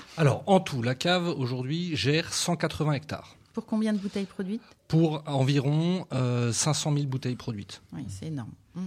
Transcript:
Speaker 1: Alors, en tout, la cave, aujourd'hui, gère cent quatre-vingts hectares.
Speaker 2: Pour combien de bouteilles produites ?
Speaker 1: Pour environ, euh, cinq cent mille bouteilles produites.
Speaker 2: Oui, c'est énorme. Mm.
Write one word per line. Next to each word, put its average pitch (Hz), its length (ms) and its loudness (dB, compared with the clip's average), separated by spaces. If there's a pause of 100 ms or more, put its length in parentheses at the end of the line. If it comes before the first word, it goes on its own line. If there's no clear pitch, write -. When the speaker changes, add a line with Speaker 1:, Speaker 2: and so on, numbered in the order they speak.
(160)
Speaker 1:
Alors, 143 300 4
en 190 140 8
tout, 143 220 -4
la 123 120 2
cave, 175 420 2
aujourd'hui, 135 580 -2
gère 143 380 2
cent - 240 0
quatre-vingts 151 380 0
hectares. - 420 -8 (160)
Speaker 2:
Pour 226 140 -8
combien 220 260 0
de 208 60 0
bouteilles 196 260 -4
produites ? 196 380 -8 (260)
Speaker 1:
Pour 156 380 4
environ, 143 880 2
euh, 123 380 0
cinq 147 200 0
cent 151 180 0
mille 143 160 0
bouteilles 131 300 -4
produites. - 460 -10 (120)
Speaker 2:
Oui, 156 140 -10
c'est 98 200 -12
énorme. 135 200 -8 (260)
Mm. 170 120 -8